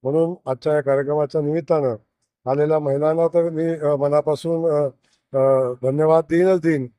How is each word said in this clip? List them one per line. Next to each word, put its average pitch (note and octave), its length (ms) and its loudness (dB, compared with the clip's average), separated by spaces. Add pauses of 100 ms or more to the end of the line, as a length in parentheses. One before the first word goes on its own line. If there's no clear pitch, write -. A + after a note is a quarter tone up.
म्हणून D#3+ 460 -2
आजच्या C3 240 -2
या D3+ 80 0
कार्यक्रमाच्या C#3+ 600 -2
निमित्तानं D3 540 -2 (560)
आलेल्या D3+ 280 2
महिलांना D3+ 480 0
तर E3+ 220 0
मी, D#3+ 160 -4
अ, D3+ 300 -2
मनापासून, D3+ 720 -2
अ, D3 220 0 (500)
अ, C3 360 2 (100)
धन्यवाद D#3 460 2
देईनच F3+ 320 2
देईन. D3+ 260 0 (120)